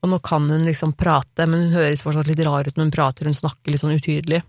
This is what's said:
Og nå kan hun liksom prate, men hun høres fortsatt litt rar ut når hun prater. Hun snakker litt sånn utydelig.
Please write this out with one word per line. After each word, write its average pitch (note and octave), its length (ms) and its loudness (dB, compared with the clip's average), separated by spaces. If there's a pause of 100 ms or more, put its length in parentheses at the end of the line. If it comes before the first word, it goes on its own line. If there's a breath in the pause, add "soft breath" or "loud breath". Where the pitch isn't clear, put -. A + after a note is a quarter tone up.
Og F3+ 60 0
nå F#3 140 0
kan D3 260 0
hun D#3 160 2
liksom D#3 320 0
prate, D#3 520 0
men E3+ 200 2
hun E3+ 40 2 (100)
høres D3 200 0
fortsatt D3+ 260 -2
litt D#3 180 0
rar C#3+ 220 0
ut C#3 80 -10
når D#3+ 100 0
hun D3+ 80 2
prater. C#3+ 340 0
Hun D3 80 0
snakker - 360 -6
litt C#3+ 100 -2
sånn D3+ 160 0
utydelig. D#3 500 -2